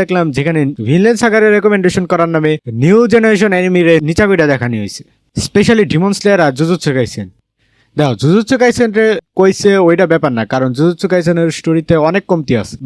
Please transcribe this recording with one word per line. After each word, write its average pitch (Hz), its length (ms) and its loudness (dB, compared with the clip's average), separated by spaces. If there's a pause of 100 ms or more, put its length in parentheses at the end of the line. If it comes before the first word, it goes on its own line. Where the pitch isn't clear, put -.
দেখলাম 180 240 0 (120)
যেখানে 156 240 -2 (280)
ভিনল্যান্ড 202 340 2
সাগারে 220 240 2 (100)
রিকমেন্ডেশন 196 560 0
করার 170 240 0
নামে 156 160 0 (300)
নিউ 185 160 4 (140)
জেনারেশন 220 420 2
অ্যানিমে 180 340 0
রে 170 60 6 (140)
নিচা 170 200 0
কইরা 170 240 2
দেখানি 120 300 -4
হইছে। - 200 -12 (340)
Specially 214 560 0
ডিমন 185 260 0
স্লেয়ার 202 280 0
আর 143 120 0
জুজুৎসু 165 380 -2
কাইসেন। 104 320 -6 (680)
দেখো, 143 260 0
জুজুৎসু 208 400 2
কাইসেন 240 360 0
রে 220 80 2 (320)
কইছে 190 320 2 (160)
ওইটা 170 260 2
ব্যাপার 151 260 0
না, 113 40 -2 (100)
কারণ 131 160 0 (100)
জুজুৎসু 170 340 -2
কাইসেনের 170 360 0 (100)
স্টোরিতে 165 360 -2 (140)
অনেক 180 220 -2
কমতি 160 320 -2
আছে। - 120 -12 (120)